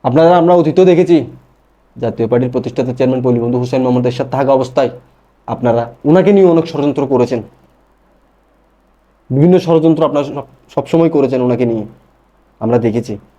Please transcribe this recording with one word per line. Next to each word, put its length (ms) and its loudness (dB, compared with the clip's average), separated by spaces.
আপনারা, 340 2
আমরা 160 2
অতীতেও 320 2
দেখেছি 320 4
জাতীয় 320 -4
পার্টির 240 -2
প্রতিষ্ঠাতা 420 -6
চেয়ারম্যান 300 -2
পল্লীবন্ধু 360 0
হুসেন 220 -4
মোহাম্মদ 240 0
এরশাদ 260 -4
থাকা 220 -2
অবস্থায় 360 -2
আপনারা 360 -2
ওনাকে 280 4
নিয়ে 200 6
অনেক 140 2
ষড়যন্ত্র 400 -4
করেছেন, 320 0
বিভিন্ন 300 4
ষড়যন্ত্র 460 2
আপনারা 200 -2
সব-, 260 -12
সবসময় 400 0
করেছেন 320 0
ওনাকে 240 0
নিয়ে, 200 -4
আমরা 160 0
দেখেছি। 360 -2